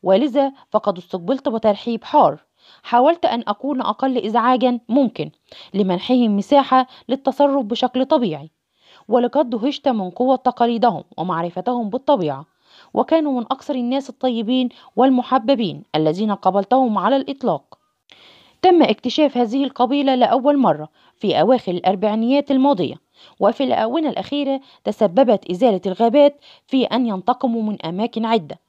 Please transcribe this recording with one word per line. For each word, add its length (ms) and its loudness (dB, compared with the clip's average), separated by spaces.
ولذا 500 2
فقد 280 -2
استقبلت 500 -6
بترحيب 560 -2
حار. 360 2
حاولت 420 2
أن 240 -2
أكون 320 -6
أقل 460 -2
إزعاجًا 640 0
ممكن 420 0
لمنحهم 640 0
مساحة 500 2
للتصرف 560 0
بشكل 400 -2
طبيعي، 460 -2
ولقد 420 0
دهشت 380 -4
من 220 -2
قوة 260 0
تقاليدهم 680 0
ومعرفتهم 720 -4
بالطبيعة، 560 -2
وكانوا 380 0
من 100 -4
أكثر 320 -8
الناس 360 -4
الطيبين 580 -2
والمحببين 880 0
الذين 380 0
قابلتهم 680 0
على 180 0
الإطلاق". 640 -6
تم 200 6
اكتشاف 540 0
هذه 280 0
القبيلة 500 0
لأول 440 2
مرة 300 0
في 240 0
أواخر 320 2
الأربعينيات 800 0
الماضية، 440 0
وفي 240 0
الآونة 440 -2
الأخيرة 520 -4
تسببت 680 0
إزالة 360 0
الغابات 540 2
في 180 0
أن 220 -2
ينتقموا 560 -2
من 200 -6
أماكن 420 -6
عدة 340 -2